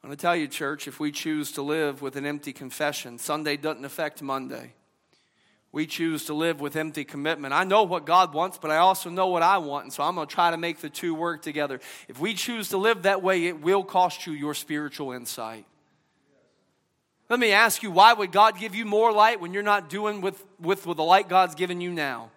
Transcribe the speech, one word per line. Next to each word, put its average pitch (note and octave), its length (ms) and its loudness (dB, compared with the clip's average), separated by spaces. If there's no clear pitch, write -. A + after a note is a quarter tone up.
I'm - 60 -18
gonna C#3+ 80 -12
tell F3 180 0
you, D#3 140 -2
church, D3 400 -6
if C3 100 -16
we D3+ 140 -2
choose D3+ 400 -4
to C#3+ 100 -6
live C#3+ 380 -2
with C#3 160 -8
an C#3 80 -6
empty C#3+ 300 -6
confession, C3+ 640 -6
Sunday D3+ 400 -4
doesn't C#3+ 260 -6
affect D3+ 380 -8
Monday. C3+ 500 -8
We D#3 160 -4
choose D#3 380 -4
to D3+ 100 -6
live D#3+ 240 0
with C#3+ 160 -6
empty D#3 300 -4
commitment. D3 480 -4
I E3 120 4
know G3 180 6
what E3+ 240 -2
God F3 260 4
wants, E3+ 240 -2
but D#3 140 -6
I D#3 80 4
also F3+ 320 4
know F#3 180 2
what F3 140 2
I F#3+ 160 4
want, C#3+ 260 -6
and C3 80 -16
so D3 100 -4
I'm E3 120 0
gonna D#3+ 120 -4
try E3+ 240 2
to E3 60 -2
make E3 220 -6
the D3+ 120 -10
two E3+ 240 -4
work D#3+ 280 -4
together. C#3+ 380 -4
If A#2+ 100 -18
we G3 140 -2
choose A3 380 -6
to G3+ 80 -2
live G#3 240 2
that G3 200 4
way, F3+ 240 2
it E3+ 140 -4
will F#3 240 2
cost F3+ 420 0
you D#3+ 60 -8
your D3 220 -6
spiritual D3 580 -8
insight. A2+ 540 -10
Let A#3+ 100 0
me A#3 140 4
ask G#3+ 300 4
you, G#3+ 80 -6
why G3 240 10
would G3+ 180 -4
God G3+ 260 6
give G3+ 160 -10
you A3 120 -6
more G#3+ 260 4
light G#3+ 260 6
when F3 140 -8
you're G3+ 100 -4
not G3+ 280 0
doing G#3 320 -4
with, F#3 200 -6
with, F#3 280 -2
with E3+ 100 -4
the D#3 80 -2
light F#3 240 6
God's F3+ 260 4
given F3 280 -4
you F3+ 80 -6
now? C3+ 460 -6